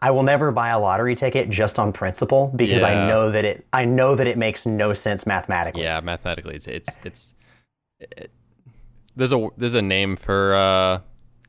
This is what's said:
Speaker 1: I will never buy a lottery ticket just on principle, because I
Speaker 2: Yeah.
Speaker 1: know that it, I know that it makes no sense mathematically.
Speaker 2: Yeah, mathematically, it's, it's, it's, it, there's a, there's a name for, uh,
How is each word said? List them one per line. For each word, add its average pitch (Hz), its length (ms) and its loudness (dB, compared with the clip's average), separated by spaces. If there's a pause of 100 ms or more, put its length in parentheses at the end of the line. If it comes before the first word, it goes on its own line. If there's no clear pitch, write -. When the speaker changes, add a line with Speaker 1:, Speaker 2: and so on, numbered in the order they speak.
Speaker 1:
I 135 100 2
will 131 120 4
never 143 280 2
buy 117 180 0
a 113 100 0
lottery 104 360 0
ticket 127 340 -2
just 107 300 0
on 113 140 0
principle, 135 600 0
because 101 280 2
I 90 80 4
Speaker 2:
Yeah. 87 160 2
Speaker 1:
know 110 240 2
that 107 140 2
it, 101 260 -4
I 127 140 2
know 127 300 4
that 123 120 2
it 117 100 -2
makes 113 280 -2
no 107 280 0
sense 101 320 -4
mathematically. 87 580 -2
Speaker 2:
Yeah, 80 180 -4
mathematically, 85 540 -8
it's, 78 120 -16
it's, - 380 -12
it's, - 300 -16 (640)
it, - 320 -20 (840)
there's 127 160 0
a, 117 240 2
there's 120 200 -2
a 113 60 2
name 98 360 0
for, 98 360 0
uh, 92 460 2 (480)